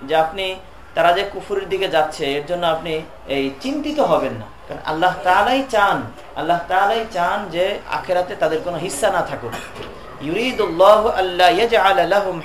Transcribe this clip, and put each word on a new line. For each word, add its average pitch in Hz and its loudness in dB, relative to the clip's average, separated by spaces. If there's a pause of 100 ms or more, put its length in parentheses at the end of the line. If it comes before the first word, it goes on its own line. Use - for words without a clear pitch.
যে 143 -2
আপনি, 185 0 (400)
তারা 170 6
যে 185 2 (100)
কুফরের 190 -6
দিকে 190 0
যাচ্ছে 156 0
এর 143 -2
জন্য 175 -2
আপনি 160 -2 (260)
এই 139 -2 (100)
চিন্তিত 294 -4
হবেন 143 0
না, 107 -12 (220)
কারণ 143 -12
আল্লাহ 170 0
তাআলাই 208 2
চান, 185 2 (320)
আল্লাহ 165 0
তাআলাই 202 2
চান 185 -2
যে 175 0 (120)
আখিরাতে 180 -2
তাদের 160 0
কোনো 170 -4
হিস্সা 190 -2
না 180 2
থাকুক। 120 -6 (720)
ইউরিদুল্লাহু 208 4
আল্লা 180 4
ইয়াজআলা 190 4
লাহুম 185 0